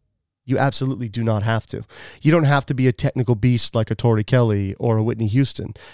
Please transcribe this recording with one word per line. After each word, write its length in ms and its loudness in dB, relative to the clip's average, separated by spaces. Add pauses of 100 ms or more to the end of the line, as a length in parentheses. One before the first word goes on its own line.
(440)
You 140 -2
absolutely 500 -2
do 160 -6
not 180 0
have 260 -2
to. 160 -10 (360)
You 100 2
don't 140 4
have 220 2
to 80 -4
be 120 2
a 60 4
technical 420 0
beast 400 0
like 160 0
a 40 -4
Tori 280 2
Kelly 560 2
or 200 0
a 40 2
Whitney 260 -2
Houston 440 -2 (220)